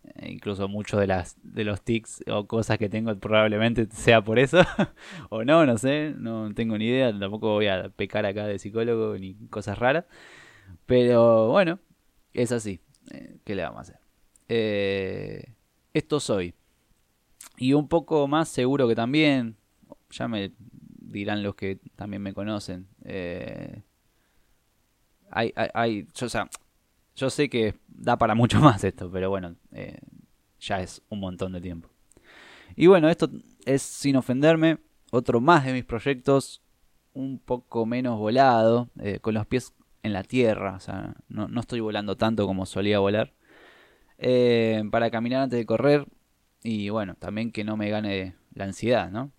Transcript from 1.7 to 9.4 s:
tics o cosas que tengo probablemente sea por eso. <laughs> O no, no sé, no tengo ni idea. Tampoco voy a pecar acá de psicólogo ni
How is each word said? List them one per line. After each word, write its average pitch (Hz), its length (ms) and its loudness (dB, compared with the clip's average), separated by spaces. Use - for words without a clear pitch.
tics - 460 -6
o 104 180 -4
cosas 113 300 -2
que 104 120 -2
tengo 110 280 -4
probablemente 107 720 2
sea 113 320 4
por 110 160 0
eso. 139 200 4
<laughs> - 720 0
O 110 140 -6
no, 156 220 6
no 117 120 4
sé, 147 380 -2
no 113 380 -8
tengo 113 240 -2
ni 110 80 0
idea. 123 320 2
Tampoco 104 360 -2
voy 104 140 2
a 95 220 -2
pecar 104 360 -4
acá 104 200 -4
de 101 120 -6
psicólogo 110 600 -2
ni 95 160 -12